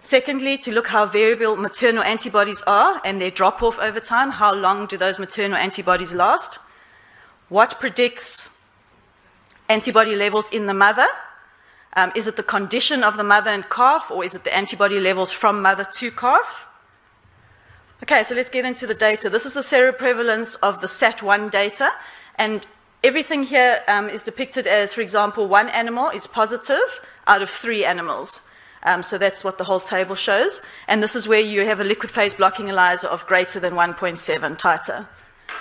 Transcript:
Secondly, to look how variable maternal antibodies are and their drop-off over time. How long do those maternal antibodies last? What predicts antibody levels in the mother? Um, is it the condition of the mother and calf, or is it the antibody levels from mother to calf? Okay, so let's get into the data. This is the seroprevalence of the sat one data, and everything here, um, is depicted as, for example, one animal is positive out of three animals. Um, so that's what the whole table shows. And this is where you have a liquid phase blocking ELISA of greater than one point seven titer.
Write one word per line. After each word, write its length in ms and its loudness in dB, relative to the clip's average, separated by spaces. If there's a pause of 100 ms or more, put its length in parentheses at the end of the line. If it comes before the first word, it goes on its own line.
Secondly, 560 0
to 160 -8
look 140 -2
how 180 2
variable 520 2
maternal 460 -2
antibodies 600 -2
are 420 2
and 160 -4
their 100 -2
drop-off 500 0
over 200 -4
time. 300 0
How 240 2
long 320 0
do 100 -8
those 220 -2
maternal 400 -4
antibodies 560 0
last? 440 0 (920)
What 300 2
predicts 680 -4 (1200)
antibody 480 2
levels 320 0
in 180 -4
the 80 -2
mother? 320 6 (840)
Um, 240 0
is 100 -2
it 80 -6
the 80 -6
condition 600 -2
of 120 2
the 60 -4
mother 280 4
and 200 -4
calf, 400 2
or 140 -4
is 100 -8
it 80 -14
the 100 -4
antibody 460 0
levels 320 0
from 320 0
mother 220 4
to 260 -8
calf? 560 0 (1400)
Okay, 220 2
so 100 -6
let's 160 -4
get 140 -4
into 240 -6
the 60 -2
data. 360 0
This 160 -2
is 80 -8
the 60 -4
seroprevalence 1000 2
of 200 0
the 80 -6
sat 340 0
one 280 0
data, 420 0 (420)
and 320 -2 (380)
everything 400 2
here, 420 4
um, 220 2
is 160 -10
depicted 420 -6
as, 260 2
for 100 -6
example, 440 0
one 220 4
animal 400 -2
is 180 -8
positive 760 -2 (280)
out 120 8
of 80 -4
three 360 -4
animals. 580 -4 (400)
Um, 220 2
so 140 -6
that's 260 -2
what 120 -4
the 80 -6
whole 140 0
table 380 -4
shows. 440 0 (280)
And 120 2
this 140 -2
is 140 -6
where 100 4
you 260 0
have 140 0
a 60 -2
liquid 260 -4
phase 240 0
blocking 340 0
ELISA 400 2
of 180 -4
greater 340 2
than 160 -4
one 180 2
point 240 -6
seven 380 -4
titer. 500 -2 (540)